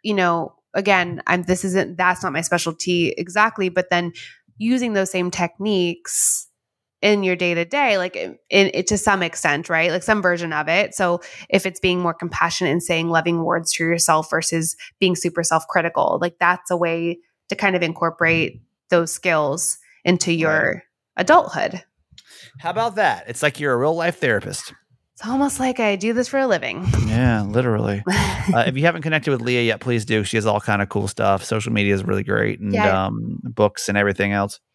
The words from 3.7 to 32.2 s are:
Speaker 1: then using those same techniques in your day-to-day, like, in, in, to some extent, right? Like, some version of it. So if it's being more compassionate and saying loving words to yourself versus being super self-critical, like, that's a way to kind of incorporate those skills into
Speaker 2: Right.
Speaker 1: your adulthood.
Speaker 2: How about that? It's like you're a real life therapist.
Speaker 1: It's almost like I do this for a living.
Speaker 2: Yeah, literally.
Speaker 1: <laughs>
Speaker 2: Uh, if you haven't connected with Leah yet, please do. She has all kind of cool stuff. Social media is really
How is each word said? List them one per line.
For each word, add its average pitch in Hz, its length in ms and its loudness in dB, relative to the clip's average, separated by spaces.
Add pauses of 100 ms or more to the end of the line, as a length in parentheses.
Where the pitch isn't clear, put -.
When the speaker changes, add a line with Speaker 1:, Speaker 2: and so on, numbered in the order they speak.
Speaker 1:
then 175 220 0 (460)
using 240 360 0
those 190 160 0
same 180 200 -2
techniques 180 1160 -2 (540)
in 202 200 4
your 185 140 0
day-to-day, 180 640 0
like, 180 180 -4
in, - 220 -8 (100)
in, 185 380 4
to 214 100 0
some 196 260 2
extent, 160 460 -2
right? 165 220 2
Like, 175 120 -2
some 214 200 0
version 175 320 0
of 151 120 -2
it. 175 280 0
So 175 260 0 (300)
if - 160 2
it's 180 120 -6
being 180 220 0
more 170 140 0
compassionate 170 580 -2
and 170 100 0
saying 165 280 0
loving 165 340 2
words 170 300 0
to 165 100 -2
yourself 165 460 2
versus 165 460 -2 (220)
being 180 160 2
super 170 280 -2
self-critical, - 800 0
like, 175 180 -4
that's 180 300 0
a 180 60 2
way 170 420 -2 (320)
to 202 40 -2
kind 196 220 2
of 175 60 2
incorporate 165 800 0 (260)
those 170 240 2
skills 156 640 -2 (280)
into 175 260 2
Speaker 2:
Right. 170 80 2
Speaker 1:
your 160 440 0 (360)
adulthood. - 640 2 (760)
Speaker 2:
How 165 100 -6
about 220 260 -2
that? 160 320 2
It's 123 140 -6
like 147 180 0
you're 139 140 2
a 120 40 2
real 151 160 2
life 170 240 -2
therapist. 101 540 -2 (400)
Speaker 1:
It's - 140 -14
almost 269 340 0
like 254 200 0
I 208 160 2
do 214 160 -2
this 247 160 0
for 277 100 -2
a 269 80 2
living. 170 400 -2 (200)
Speaker 2:
Yeah, 113 360 2
literally. 107 680 0
Speaker 1:
<laughs> 190 60 0 (400)
Speaker 2:
Uh, 117 100 4
if 131 120 -2
you 143 80 0
haven't 170 180 0
connected 156 300 0
with 123 80 0
Leah 120 220 0
yet, 113 180 0
please 117 240 0
do. 110 180 0
She 107 140 -4
has 107 100 0
all 104 140 2
kind 104 200 0
of 98 80 -2
cool 104 200 -2
stuff. 98 340 2
Social 113 300 -4
media 101 200 2
is 98 120 0
really 98 180 -2